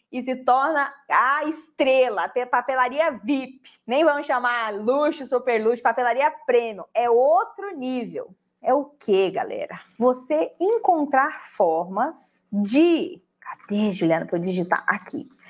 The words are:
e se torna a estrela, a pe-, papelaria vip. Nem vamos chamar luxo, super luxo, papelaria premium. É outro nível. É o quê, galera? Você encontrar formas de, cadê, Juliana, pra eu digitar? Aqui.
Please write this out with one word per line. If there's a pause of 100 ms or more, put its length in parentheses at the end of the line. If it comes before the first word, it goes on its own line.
(120)
e
se
torna (160)
a
estrela,
a
pe-,
papelaria
vip. (160)
Nem
vamos
chamar
luxo,
super
luxo,
papelaria (160)
premium. (100)
É
outro
nível. (320)
É
o
quê,
galera? (180)
Você
encontrar
formas (120)
de, (200)
cadê,
Juliana,
pra
eu
digitar?
Aqui. (220)